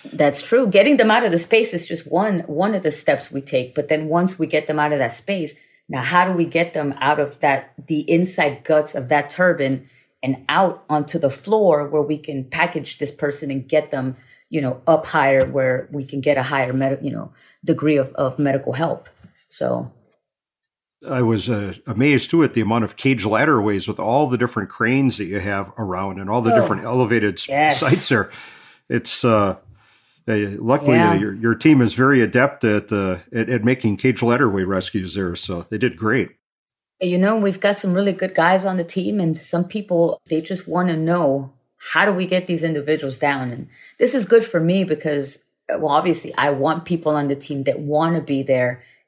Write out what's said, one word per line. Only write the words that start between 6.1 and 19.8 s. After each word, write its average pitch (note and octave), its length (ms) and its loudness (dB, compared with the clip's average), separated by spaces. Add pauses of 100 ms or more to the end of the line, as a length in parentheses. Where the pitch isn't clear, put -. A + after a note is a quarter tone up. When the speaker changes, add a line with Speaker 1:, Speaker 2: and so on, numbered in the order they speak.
Speaker 1:
do F#3+ 80 0
we E3+ 120 2
get E3 280 -2
them C#3+ 260 -2
out D3 220 2
of C#3+ 180 -4
that, - 340 0 (140)
the D3+ 140 -2 (100)
inside E3+ 540 0
guts D3+ 320 2
of C3 140 -8
that D3 200 2
turbine C#3 580 0 (340)
and C3 260 -4
out E3+ 400 2
onto D3+ 300 -2
the C#3 120 0
floor F3+ 580 2
where D3 140 0
we D3 160 -2
can C#3 260 -8
package D#3+ 540 -4
this C#3+ 140 -6
person C#3+ 380 -6
and C3+ 180 -6
get D3+ 220 0
them, B2+ 260 -4 (340)
you D#3 100 -2
know, B2+ 260 -4
up D#3+ 200 4
higher C3+ 400 4
where C3 460 -2
we C#3+ 120 -8
can C#3 160 -8
get C#3+ 160 2
a C3 60 -2
higher C3+ 300 -2
medi-, C3+ 320 -2
you C3 80 -4
know, - 200 -10 (320)
degree D3+ 320 0
of, C3 180 0
of C3 240 -2
medical C3+ 340 0
help. C#3+ 360 -4 (380)
So. B1 460 -4 (1160)